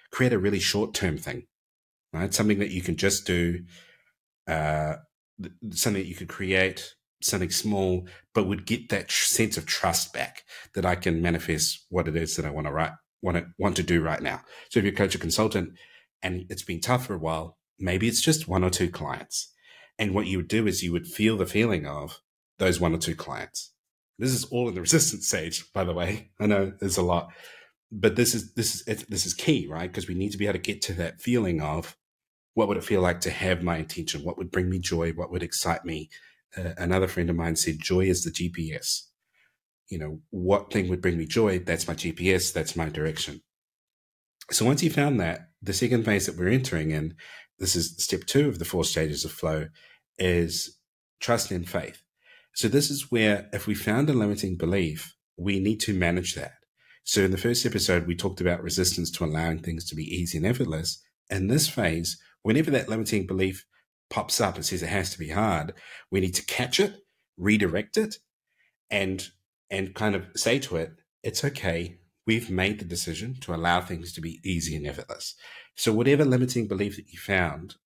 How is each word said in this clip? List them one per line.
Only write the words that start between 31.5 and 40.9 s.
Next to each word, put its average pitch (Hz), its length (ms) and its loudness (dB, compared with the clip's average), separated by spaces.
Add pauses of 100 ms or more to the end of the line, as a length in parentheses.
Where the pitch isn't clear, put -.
of 76 380 -4 (560)
what 107 160 4
would - 80 0
it - 80 -4
feel 98 160 4
like 90 200 4
to 90 80 -2
have 92 320 0
my 85 180 2
intention? 78 440 -6
What 87 140 -6
would 90 140 -8
bring 90 180 0
me 92 100 0
joy? 85 320 0
What 85 200 -8
would 87 120 -4
excite 82 400 -2
me? 110 260 -6 (460)
Uh, 87 220 -4
another 90 320 2
friend 87 200 0
of 87 60 0
mine 82 220 0
said, 78 220 0
"Joy 92 260 2
is 90 180 2
the 85 80 -4
G 87 160 -4
P 82 260 -6
S." - 360 -6 (800)
You 90 100 -8
know, 78 300 -8
what 92 420 0
thing 98 160 2
would 90 140 0